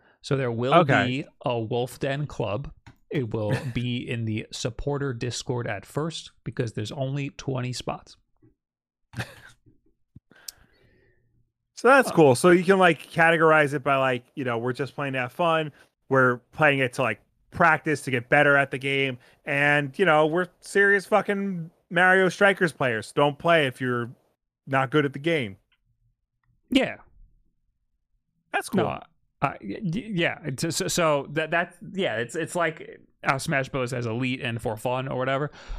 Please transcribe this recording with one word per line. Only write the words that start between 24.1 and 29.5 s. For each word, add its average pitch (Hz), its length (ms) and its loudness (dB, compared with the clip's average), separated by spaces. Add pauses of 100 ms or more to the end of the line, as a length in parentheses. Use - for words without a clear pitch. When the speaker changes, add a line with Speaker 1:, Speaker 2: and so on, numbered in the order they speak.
Speaker 2:
not 131 240 0
good 151 140 2
at 139 80 -6
the 147 60 -12
game. 143 380 -4 (1120)
Speaker 1:
Yeah. 190 280 0 (1600)
Speaker 2:
That's 392 160 -6
cool. 185 140 0
Speaker 1:
No, - 180 -6 (400)
I, 139 60 0 (140)